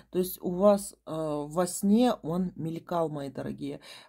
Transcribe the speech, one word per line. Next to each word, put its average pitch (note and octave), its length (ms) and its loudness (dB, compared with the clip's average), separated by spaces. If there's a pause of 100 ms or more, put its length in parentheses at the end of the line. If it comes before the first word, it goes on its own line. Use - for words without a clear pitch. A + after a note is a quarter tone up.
(120)
То F3+ 80 0
есть F#3 220 -2
у F#3 100 -4
вас, G3+ 420 4 (140)
э, - 40 -8
во D#3 540 -2
сне G#3 560 4
он F3+ 340 -2
мелькал, D#3+ 540 -4
мои C#3 220 -8
дорогие. C#3+ 480 -8 (300)